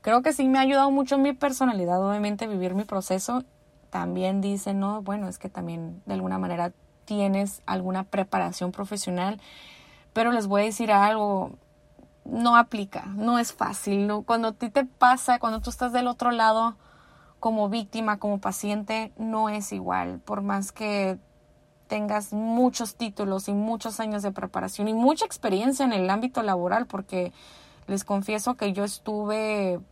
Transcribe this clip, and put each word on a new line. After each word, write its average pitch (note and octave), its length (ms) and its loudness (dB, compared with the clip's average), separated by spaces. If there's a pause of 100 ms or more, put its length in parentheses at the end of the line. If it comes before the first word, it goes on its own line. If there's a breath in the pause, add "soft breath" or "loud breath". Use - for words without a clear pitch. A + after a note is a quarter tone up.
Creo A#3+ 220 4
que D#4 100 2
sí C4+ 160 2
me C4 100 4
ha C4 40 6
ayudado C4+ 280 4
mucho C#4 280 2
mi C#4 140 4
personalidad, A3 720 0
obviamente, G#3 420 -2
vivir F#3 280 -2
mi G3+ 100 0
proceso. G3+ 600 -4 (460)
También F#3 500 -2
dicen, G3 400 -2
¿no? G3+ 220 -2
Bueno, G3 260 -4
es F#3 100 -12
que F#3+ 100 -12
también E3+ 580 -10
de G3 80 -6
alguna F#3 240 -4
manera F3 340 -2 (320)
tienes G3 640 -2
alguna F#3 380 -2
preparación F#3 680 -2
profesional, G3 680 -4 (720 loud breath)
pero A3+ 200 2
les A3 140 0
voy G3+ 160 2
a - 20 4
decir A3 280 0
algo, G3+ 600 4 (720)
no A#3 320 4
aplica, G#3+ 500 2 (100)
no A#3 220 2
es A#3 140 0
fácil, G3+ 540 0
¿no? G#3 160 -2
Cuando A#3 260 0
a A3 40 -4
ti A3 180 -6
te C#4 140 2
pasa, B3+ 540 4
cuando A3+ 220 -2
tú A#3+ 100 -6
estás B3 220 -4
del B3 140 2
otro A#3+ 240 0
lado, A3+ 460 4 (640 soft breath)
como G#3+ 280 0
víctima, G#3+ 500 -2
como G3+ 220 -2
paciente, G#3 760 -4
no A3 320 -2
es G#3 240 -6
igual, F3+ 480 -4
por G3+ 220 -6
más G3 280 -2
que G3+ 480 -2 (680)
tengas G#3 460 -2
muchos A3+ 640 2
títulos G3+ 520 -4
y G3+ 60 -2
muchos A3 460 -4
años G#3+ 220 -4
de G3+ 100 -4
preparación G3+ 560 -4
y A3 60 0
mucha C4+ 300 4
experiencia B3+ 600 0
en B3 80 4
el F#3 180 2
ámbito A#3 320 0
laboral, F#3+ 440 0
porque F#3+ 460 -4 (560 loud breath)
les G3 160 -2
confieso G#3 500 -2
que G#3 180 -2
yo G3+ 120 -2
estuve G#3 960 -2 (120)